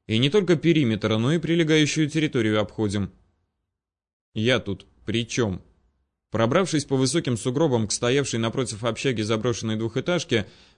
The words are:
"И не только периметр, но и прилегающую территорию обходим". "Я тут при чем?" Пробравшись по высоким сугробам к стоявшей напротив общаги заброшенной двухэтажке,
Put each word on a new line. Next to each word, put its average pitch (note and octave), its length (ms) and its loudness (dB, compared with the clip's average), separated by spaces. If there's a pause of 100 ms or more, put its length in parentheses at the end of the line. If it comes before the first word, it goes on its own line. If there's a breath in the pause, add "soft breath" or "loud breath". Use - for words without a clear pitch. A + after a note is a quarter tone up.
"И A2 100 0
не C3 120 4
только F#3 260 2
периметр, A2+ 640 2
но A#2+ 160 0
и E3+ 60 0
прилегающую D#3 680 2
территорию A#2+ 520 0
обходим". G2+ 500 -2 (1200)
"Я A2+ 260 2
тут F#2+ 260 -8 (200)
при A2+ 200 -2
чем?" G#2 360 -2 (720)
Пробравшись C#3 520 2
по C#3 100 -2
высоким C3 420 0
сугробам B2 500 0
к - 40 -4
стоявшей B2+ 480 0
напротив A2+ 440 -4
общаги A#2 380 -2
заброшенной A2+ 540 -2
двухэтажке, A#2 720 -2 (300 loud breath)